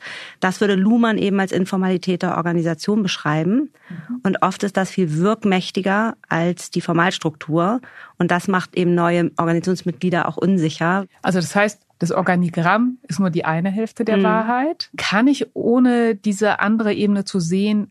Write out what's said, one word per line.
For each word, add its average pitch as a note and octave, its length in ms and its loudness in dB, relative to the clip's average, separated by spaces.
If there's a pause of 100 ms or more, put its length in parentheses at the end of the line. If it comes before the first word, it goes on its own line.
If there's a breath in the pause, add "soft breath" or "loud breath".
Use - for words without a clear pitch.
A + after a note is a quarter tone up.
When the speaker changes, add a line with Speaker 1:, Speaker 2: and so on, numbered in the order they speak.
(420 loud breath)
Speaker 1:
das F#3 200 0
würde G3+ 140 2
Luhmann A3 420 2
eben G3 220 0
als F#3+ 140 -2
Informalität F#3 720 -2
der F3+ 140 0
Organisation E3+ 640 -2
beschreiben. F3+ 680 -2 (180)
Speaker 2:
Mhm. F#3 340 -12
Speaker 1:
Und F#3+ 180 0
oft F#3+ 220 -2
ist G3 120 -4
das F#3+ 160 -2
viel D#3 260 0
wirkmächtiger G3 1000 -2 (100)
als E3+ 420 -2
die F3 120 -4
Formalstruktur. E3+ 1000 0 (380 loud breath)
Und F3 140 2
das F3 180 0
macht F3+ 260 0
eben F3 200 2
neue E3+ 420 2
Organisationsmitglieder E3+ 920 0
auch D3+ 100 -8
unsicher. F3 680 0 (160 soft breath)
Speaker 2:
Also F#3 180 0
das E3+ 160 -2
heißt, G#3 260 0 (180)
das E3+ 120 -2
Organigramm F3+ 840 2 (100)
ist E3+ 140 -2
nur F#3+ 80 2
die E3 160 -2
eine E3+ 260 0
Hälfte A3 320 -4
der A3 140 0
Speaker 1:
Mhm. G3 60 4
Speaker 2:
Wahrheit. A#3+ 760 0
Kann A3 300 2
ich, C#4+ 280 2
ohne A#3+ 600 2
diese G#3 440 0
andere G#3+ 340 0
Ebene G3+ 300 0
zu F#3+ 160 -4
sehen, G3 520 0